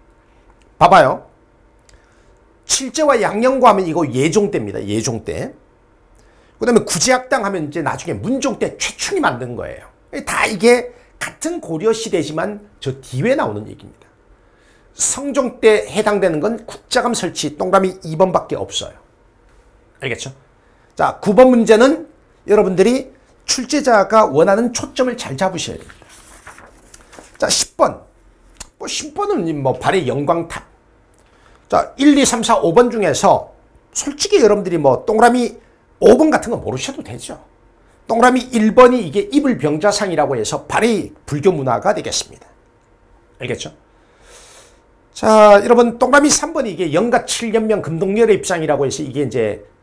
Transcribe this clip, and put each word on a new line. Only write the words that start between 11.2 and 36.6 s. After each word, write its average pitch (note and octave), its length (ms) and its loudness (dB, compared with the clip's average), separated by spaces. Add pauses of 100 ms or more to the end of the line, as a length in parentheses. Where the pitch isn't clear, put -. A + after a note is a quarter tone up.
고려 E3+ 320 -4
시대지만 G3 800 -6 (100)
저 C3+ 220 -8
뒤에 F#3 340 -2
나오는 G#2+ 320 -6
얘기입니다. - 380 -20 (880)
성종 C4 680 -4
때 G#3+ 300 4
해당되는 F#3+ 500 -2
건 A3 260 -4
국자감 - 480 -4
설치 D#3+ 440 -6
동그라미 F#3+ 460 0
이 D#3+ 120 -8
번밖에 E3 400 0
없어요. - 380 -10 (1040)
알겠죠? C3 320 -8 (640)
자, D3 260 -2
구 G3 140 0
번 B3+ 140 8
문제는 A#3+ 580 4 (400)
여러분들이 G#3 640 2 (320)
출제자가 A3 840 2
원하는 G3 440 2
초점을 B3+ 460 -4
잘 C3+ 180 -10
잡으셔야 F3 400 -6
됩니다. - 300 -20 (1300)
자, - 120 -2
십 - 260 -4
번. - 280 -2 (760)
뭐, - 100 -12
십 - 260 -10
번은 G#3+ 480 -2
뭐, C3 120 0
발의 D#3 340 -2
영광탑. D3 560 -4 (1040)
자, - 300 0
일, C#4+ 200 6
이, C#4 60 4
삼, A3+ 180 0
사, A3+ 160 2
오 E3 160 0
번 A#3+ 160 6
중에서 F#3 600 0 (400)
솔직히 E4+ 500 -2
여러분들이 G3 360 2
뭐, C#3 260 2
동그라미 A#3 540 2 (420)
오 A#3 180 6
번 D#4 120 2
같은 - 220 -2
건 G3+ 100 -6